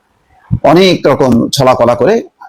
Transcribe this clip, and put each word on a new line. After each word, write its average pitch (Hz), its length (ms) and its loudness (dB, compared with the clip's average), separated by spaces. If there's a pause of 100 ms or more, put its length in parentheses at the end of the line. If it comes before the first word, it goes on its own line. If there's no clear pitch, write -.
(640)
অনেক 175 440 0
রকম 127 420 0
ছলাকলা 123 460 0
করে 202 280 -2 (260)